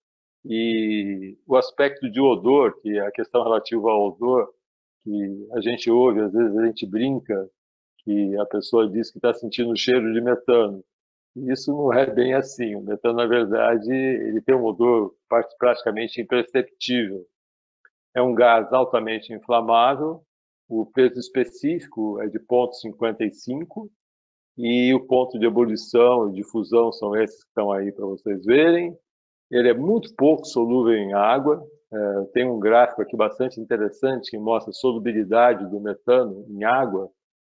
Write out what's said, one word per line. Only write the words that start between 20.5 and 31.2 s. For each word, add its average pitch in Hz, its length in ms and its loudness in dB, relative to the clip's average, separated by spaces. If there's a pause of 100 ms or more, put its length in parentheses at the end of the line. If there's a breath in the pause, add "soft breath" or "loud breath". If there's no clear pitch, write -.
o 110 180 -4
peso 127 320 2
específico 120 1040 -6
é 107 80 -6
de 107 100 -8
ponto 123 380 0
cinquenta 113 480 -6
e 101 80 -4
cinco, 165 580 -12 (680)
e 120 340 2
o 131 140 0
ponto 127 320 2
de 110 80 2
ebulição 117 840 2
e 95 40 -6
de 95 100 -8
fusão 113 480 0
são 104 260 -6
esses 110 260 -2
que - 60 -20
estão 104 220 -4
aí 98 220 -4
pra 104 120 -12
vocês 95 400 -8
verem. 170 500 4 (560)
Ele 123 200 4
é 117 40 4
muito 180 420 -2
pouco 147 280 4
solúvel 117 500 2
em 101 200 -2
água. 135 500 0 (260)